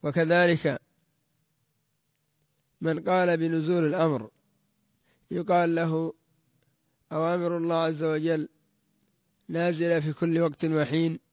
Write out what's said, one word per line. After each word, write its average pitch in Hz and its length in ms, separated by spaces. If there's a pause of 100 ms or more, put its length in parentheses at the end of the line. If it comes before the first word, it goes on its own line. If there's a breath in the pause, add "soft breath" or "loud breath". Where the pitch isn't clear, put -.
وكذلك 165 760 (2000)
من 160 200
قال 180 360
بنزول 165 500
الأمر 143 440 (1000)
يقال 175 440
له: 165 400 (960)
"أوامر 170 440
الله 170 200
عز 160 260
وجل 156 460 (1000)
نازلة 170 520
في 151 120
كل 165 280
وقت 165 240
وحين 160 540 (140)